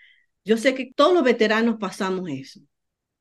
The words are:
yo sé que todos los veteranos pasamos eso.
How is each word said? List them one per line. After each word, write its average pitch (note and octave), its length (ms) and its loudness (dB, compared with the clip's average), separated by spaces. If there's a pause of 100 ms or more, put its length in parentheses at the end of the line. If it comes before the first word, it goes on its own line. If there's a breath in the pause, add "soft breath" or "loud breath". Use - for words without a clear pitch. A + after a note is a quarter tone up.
(480 soft breath)
yo G#3+ 80 2
sé B3 200 0
que C4 200 -10
todos E4+ 180 4
los E4+ 120 4
veteranos A3+ 520 2
pasamos F#3+ 520 -6
eso. C3+ 320 -12 (600)